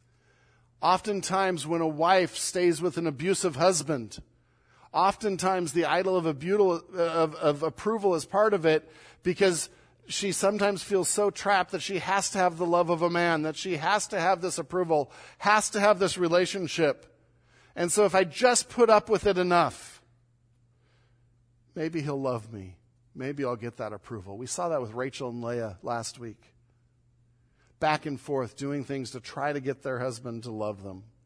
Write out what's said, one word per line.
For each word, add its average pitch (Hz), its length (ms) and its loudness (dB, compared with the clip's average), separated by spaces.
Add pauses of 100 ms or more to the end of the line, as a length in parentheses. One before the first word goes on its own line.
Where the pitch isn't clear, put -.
(800)
Oftentimes, 185 840 0
when 165 160 -2
a 165 40 0
wife 165 500 2
stays 175 440 0
with 175 160 -2
an 170 100 -4
abusive 160 500 -2
husband, 147 600 0 (760)
oftentimes 185 800 0
the 170 100 2
idol 185 320 2
of 170 80 2
abutal-, 170 580 2 (120)
of, 165 400 2
of 151 280 2
approval 196 520 0
is 151 100 -2
part 208 300 4
of 165 100 0
it 156 260 4 (320)
because 175 460 2 (380)
she 196 260 -4
sometimes 202 500 0
feels 190 280 0
so 208 180 2
trapped 196 440 0
that 185 100 -6
she 190 160 -6
has 185 320 -2
to 202 80 -4
have 180 180 2
the 175 80 -2
love 170 240 4
of 165 140 0
a 175 80 2
man, 170 320 2
that 156 140 -4
she 185 200 -4
has 185 300 0
to 208 120 -6
have 175 220 2
this 175 160 -4
approval, 165 560 -2 (240)
has 208 320 2
to 208 120 -4
have 202 180 4
this 185 180 0
relationship. 170 880 0 (720)
And 170 160 -2
so 208 140 6
if 185 80 0
I 190 100 6
just 233 460 2
put 233 180 4
up 214 220 6
with 202 160 0
it 196 100 4
enough, 175 640 2 (1700)
maybe 165 260 -4
he'll 143 200 -4
love 117 300 -4
me. 95 260 -14 (380)
Maybe 139 300 -6
I'll 120 120 -2
get 117 220 -10
that 107 140 -8
approval. 101 460 -14
We 127 80 -10
saw 175 220 -4
that 156 120 -2
with 110 140 -8
Rachel 127 360 -6
and 120 120 -8
Leah 117 400 -6
last 117 380 -8
week. 117 200 -14 (1400)
Back 151 260 0
and 143 140 -6
forth, 131 360 -4
doing 139 280 -6
things 135 260 -8
to 123 100 -14
try 147 320 -6
to 143 80 -6
get 131 220 -6
their 131 160 -6
husband 120 460 -8
to 120 80 -12
love 107 300 -6
them. 95 200 -14 (240)